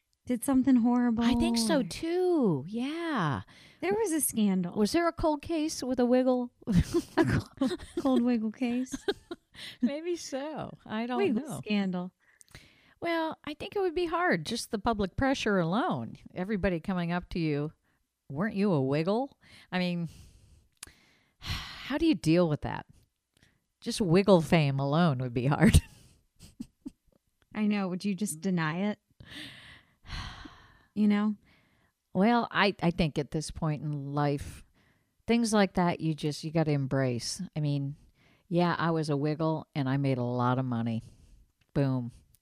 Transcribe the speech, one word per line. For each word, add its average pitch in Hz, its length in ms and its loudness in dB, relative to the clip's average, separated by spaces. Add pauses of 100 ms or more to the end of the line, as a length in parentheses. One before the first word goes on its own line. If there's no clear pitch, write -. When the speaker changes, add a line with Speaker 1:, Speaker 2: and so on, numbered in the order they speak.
(260)
Speaker 1:
did 247 200 -4
something 262 320 4
horrible 240 460 4
Speaker 2:
I 240 100 4
think 233 240 2
so, 233 220 2
Speaker 1:
or 247 40 0
Speaker 2:
too. 330 840 0
Yeah. 240 760 -2 (400)
Speaker 1:
There 349 120 -2
was 415 200 0
a 220 80 0
scandal. 190 540 0
Speaker 2:
Was 208 180 2
there 339 160 2
a - 20 0
cold 311 300 0
case 320 420 -4
with 254 160 -2
a 247 60 4
wiggle? 247 440 2 (160)
<laughs> - 520 0
Speaker 1:
A 320 80 4
co-, - 440 0 (300)
cold 262 220 2
wiggle 233 320 0
case? 247 420 -4 (460)
Speaker 2:
<laughs> - 400 -12
Maybe 311 340 -2
so. 277 720 -8
I 220 220 -6
don't 247 100 -2
Speaker 1:
Wiggle 285 280 2
Speaker 2:
know. 233 120 -10
Speaker 1:
scandal. 185 560 -4 (880)
Speaker 2:
Well, 330 440 -2
I 302 80 -8
think - 220 -12
it 415 60 0
would 370 120 0
be 349 120 0
hard, 330 400 0
just - 260 -8
the 214 80 -4
public 208 380 -2
pressure 262 420 2
alone. 170 560 -2 (180)
Everybody 185 460 -2
coming 175 320 -4
up 175 200 -4
to 185 80 -4
you, 151 340 -2 (560)
"Weren't 180 260 -4
you 202 160 2
a 147 100 2
wiggle?" 165 540 0 (380)
I 180 60 -2
mean, 175 280 -2 (800)
<sighs> - 520 -20
how - 580 -8
do 320 80 2
you 320 100 6
deal 170 320 4
with 151 140 -2
that? 110 240 -6 (960)
Just - 180 -8
wiggle 190 400 6
fame 147 400 2
alone 143 380 2
would 127 160 -6
be 120 140 0
hard. - 340 8 (840)
<laughs> - 920 -20
Speaker 1:
I 208 120 0
know. 202 220 0
Would 180 160 -6
you 202 100 0
just 175 260 -6
deny 180 480 0
it? 208 100 -6 (2000)
You 208 120 2
know? 208 280 2 (800)
Speaker 2:
Well, 226 380 2
I, 190 300 2
I 170 100 4
think 165 260 -2
at 151 140 -4
this 156 200 -4
point 151 300 -4
in 143 320 -6
life, 147 500 -2 (640)
things 226 260 2
like 202 220 4
that, 175 240 2
you 160 140 -2
just, 147 300 -6
you 156 80 -8
gotta 156 200 2
embrace. 135 720 -2 (140)
I 160 40 -4
mean, 143 360 -2 (540)
yeah, 175 280 2
I 165 140 0
was 160 180 -2
a 147 80 2
wiggle 151 560 -2
and 135 160 0
I 135 80 2
made 135 220 2
a 123 40 -2
lot 123 360 0
of 131 60 -2
money. 117 380 -2 (680)
Boom. 131 380 0 (300)